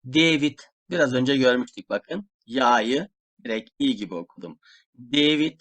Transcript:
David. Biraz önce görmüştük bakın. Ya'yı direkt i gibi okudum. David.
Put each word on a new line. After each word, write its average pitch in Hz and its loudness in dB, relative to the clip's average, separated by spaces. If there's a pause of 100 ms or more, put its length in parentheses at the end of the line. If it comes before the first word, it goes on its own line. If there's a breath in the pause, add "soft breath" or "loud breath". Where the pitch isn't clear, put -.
David. 147 2 (300)
Biraz 156 0
önce 131 0
görmüştük 123 0
bakın. 165 -8 (160)
Ya'yı 123 0 (340)
direkt 113 -6 (100)
i 135 0
gibi 98 -10
okudum. 85 -14 (380 soft breath)
David. 147 -2